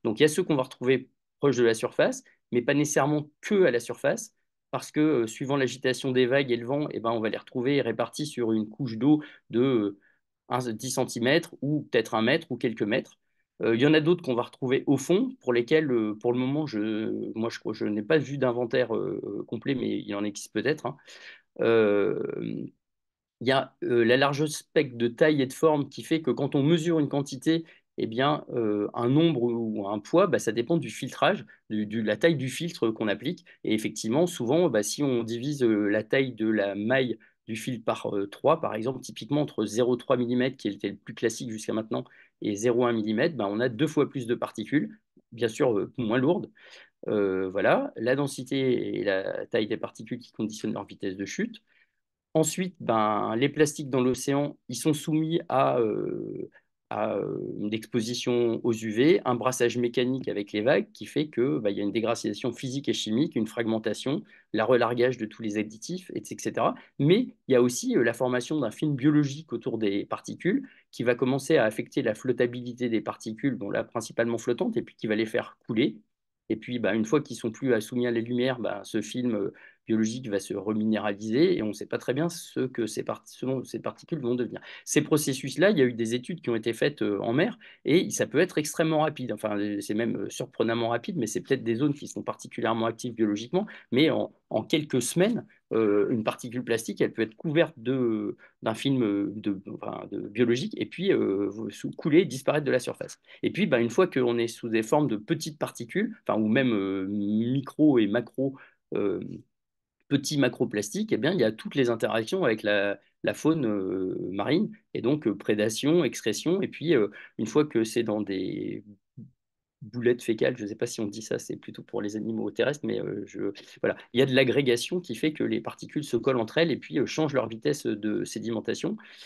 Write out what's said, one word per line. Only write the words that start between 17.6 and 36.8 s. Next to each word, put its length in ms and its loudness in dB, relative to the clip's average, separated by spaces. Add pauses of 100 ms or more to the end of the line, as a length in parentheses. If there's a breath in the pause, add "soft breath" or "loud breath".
je 100 -4
n'ai 180 -2
pas 140 2
vu 220 -2
d'inventaire, 580 0
euh, 500 -6
complet, 280 -4
mais 240 -2
il 160 -6
en 100 -4
existe 300 -8
peut-être, 320 -2
hein. 100 -6 (640 loud breath)
Euh, 580 4 (1200)
il 60 0
y 20 2
a, 320 0
euh, 220 4
la 120 6
large 300 4
spectre 500 -2
de 120 2
taille 340 4
et 40 2
de 60 -10
forme 380 2
qui 120 -12
fait 200 0
que 80 0
quand 240 -2
on 80 4
mesure 360 4
une 100 0
quantité, 560 -2 (340 loud breath)
eh 80 -2
bien, 480 0
euh, 400 0
un 140 0
nombre 340 4
ou 440 -2
un 120 -4
poids, 300 4
bah, 100 2
ça 140 -2
dépend 260 0
du 100 -2
filtrage, 560 0 (240 loud breath)
du, 160 -2
du, 180 -4
la 140 0
taille 200 4
du 120 -4
filtre 420 -2
qu'on 180 -2
applique. 360 -4 (200 soft breath)
Et 100 2
effectivement, 520 0
souvent, 440 2
bah, 120 2
si 200 -4
on 220 0
divise, 380 -4
euh, 260 4
la 140 2
taille 300 0
de 160 -2
la 260 2
maille 440 0 (280 soft breath)